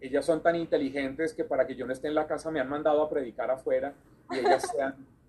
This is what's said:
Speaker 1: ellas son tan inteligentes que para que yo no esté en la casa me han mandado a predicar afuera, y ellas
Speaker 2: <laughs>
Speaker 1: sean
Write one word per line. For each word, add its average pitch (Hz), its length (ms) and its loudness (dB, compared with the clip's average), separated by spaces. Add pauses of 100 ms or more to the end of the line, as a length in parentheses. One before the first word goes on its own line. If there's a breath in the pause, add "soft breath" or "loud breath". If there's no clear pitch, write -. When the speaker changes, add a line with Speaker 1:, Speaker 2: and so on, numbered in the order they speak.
Speaker 1:
ellas 135 240 0
son 156 180 2
tan 170 140 4
inteligentes 143 760 -2
que 160 120 -4
para 131 220 2
que 131 80 -8
yo 123 120 -6
no 127 80 -4
esté 131 140 -6
en 151 60 -4
la 151 120 2
casa 160 240 -4
me 156 100 -2
han 127 80 0
mandado 151 340 2
a 151 60 0
predicar 123 420 -4
afuera, 131 440 0 (360)
y - 80 -2
ellas - 320 4
Speaker 2:
<laughs> - 40 -8
Speaker 1:
sean - 320 -4 (220)